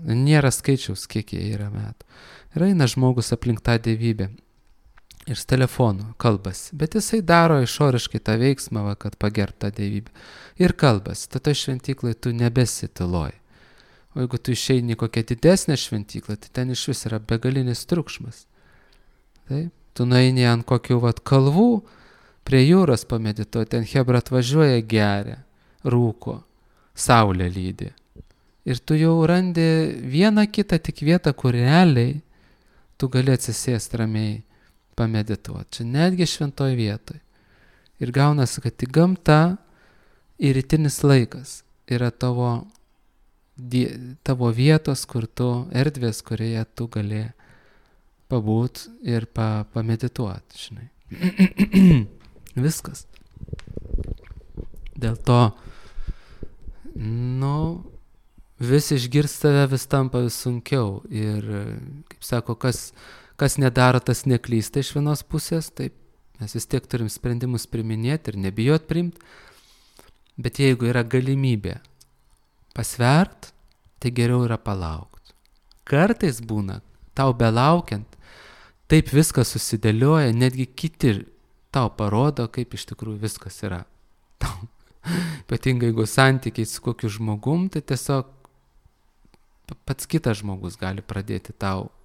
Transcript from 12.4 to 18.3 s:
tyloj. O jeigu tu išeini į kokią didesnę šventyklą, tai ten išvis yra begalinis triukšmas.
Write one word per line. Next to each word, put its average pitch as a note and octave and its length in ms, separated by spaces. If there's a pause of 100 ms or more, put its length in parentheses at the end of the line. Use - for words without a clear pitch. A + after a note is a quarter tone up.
tyloj. F2 520 (720)
O D3 40
jeigu B2 240
tu B2+ 120
išeini A#2+ 420
į - 20
kokią A2+ 300
didesnę D#3 500
šventyklą, - 560
tai - 200
ten B2+ 200
išvis - 320
yra A2 160
begalinis B2 640
triukšmas. - 560 (1040)